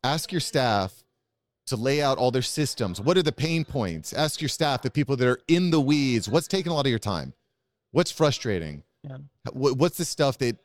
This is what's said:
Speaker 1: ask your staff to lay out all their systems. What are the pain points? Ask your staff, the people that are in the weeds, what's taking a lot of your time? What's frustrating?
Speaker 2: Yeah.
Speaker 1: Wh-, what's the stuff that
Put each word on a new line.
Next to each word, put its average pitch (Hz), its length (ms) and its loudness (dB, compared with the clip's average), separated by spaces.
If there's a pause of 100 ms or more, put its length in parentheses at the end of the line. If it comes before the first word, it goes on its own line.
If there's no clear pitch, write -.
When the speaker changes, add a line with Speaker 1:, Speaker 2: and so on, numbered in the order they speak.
Speaker 1:
ask 147 300 -2
your 175 80 -2
staff 110 640 0 (600)
to 127 100 -4
lay 135 260 0
out 135 160 2
all 127 140 2
their 127 100 0
systems. 107 600 -4
What 170 160 2
are 180 60 2
the 147 100 0
pain 165 320 -2
points? 87 480 -6
Ask 151 280 -2
your 151 60 -4
staff, 143 360 -2
the 131 60 -2
people 139 280 0
that 123 100 2
are 123 220 2
in 175 200 4
the 160 120 4
weeds, 131 480 2
what's 156 180 0
taking 175 240 -2
a 160 40 0
lot 139 100 0
of 135 40 2
your 113 100 0
time? 78 340 -4 (580)
What's 170 180 4
frustrating? 92 760 -2 (200)
Speaker 2:
Yeah. 135 140 -14 (320)
Speaker 1:
Wh-, 131 280 0
what's 165 200 2
the 170 80 -2
stuff 139 320 0
that 120 280 0